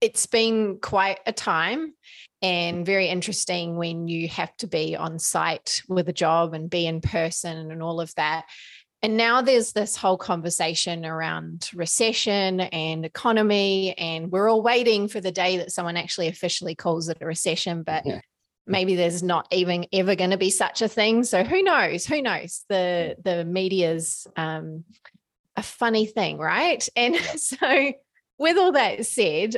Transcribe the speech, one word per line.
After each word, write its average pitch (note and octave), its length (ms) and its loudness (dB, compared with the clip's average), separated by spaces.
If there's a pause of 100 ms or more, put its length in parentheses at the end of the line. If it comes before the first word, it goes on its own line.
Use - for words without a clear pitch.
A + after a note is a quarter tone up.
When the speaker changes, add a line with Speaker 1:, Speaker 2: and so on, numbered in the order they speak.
Speaker 1:
It's - 260 0
been A3+ 540 2
quite G3 460 0
a A3 60 0
time G#3+ 640 -2 (480)
and F3 420 0
very F#3+ 240 2
interesting F3 680 -4
when E3+ 320 -4
you E3 200 -4
have - 300 -8
to A3+ 80 -10
be D#3+ 280 -2
on D#3+ 240 -6
site - 680 -2
with F3+ 200 0
a F3+ 40 0
job E3 400 2
and D#3+ 160 -6
be E3+ 180 0
in D#3+ 140 -2
person E3 680 -4
and D#3+ 120 -10
all E3 180 -4
of D#3+ 160 -8
that. D#3 280 0 (580)
And A3 140 0
now A#3 240 6
there's B3 320 4
this G#3 240 -2
whole F#3 220 2
conversation E3+ 880 -2
around D#3+ 680 -6
recession G3 840 2
and D#3+ 440 -4
economy, G3 920 2
and E3 340 -6
we're G3 200 4
all A3 120 4
waiting A#3 460 4
for G#3 120 -8
the F#3 120 -4
day F#3 260 0
that E3+ 140 -6
someone E3+ 240 -4
actually E3+ 320 -4
officially E3 460 -4
calls E3 340 -2
it D#3+ 120 -4
a D3+ 60 -8
recession, E3 560 -2
but D#3+ 240 -4
Speaker 2:
Yeah. - 140 -4 (460)
Speaker 1:
maybe F#3 300 2
there's E3+ 260 0
not F3 300 0
even F3 400 0
ever F#3+ 240 2
gonna F#3 220 2
be F#3 120 2
such - 320 0
a A3 60 2
thing. A3+ 360 2
So G#3 200 2
who E4+ 180 2
knows? A3 440 2
Who D4 160 0
knows? F3+ 460 -4
The, F3+ 560 0
Speaker 2:
Yeah. F3+ 120 0
Speaker 1:
the E3+ 80 -2
media's, F3 800 0 (100)
um, D#3+ 480 -6 (720)
a G#3 60 -2
funny A3 440 0
thing, E3 320 -2
right? A#3 480 0 (100)
And A#3+ 180 4
Speaker 2:
Yeah. E4+ 60 0
Speaker 1:
<laughs> - 160 -4
so C#4 560 2 (460)
with E4 200 4
all F#4 140 6
that A3 340 2
said, G3+ 500 2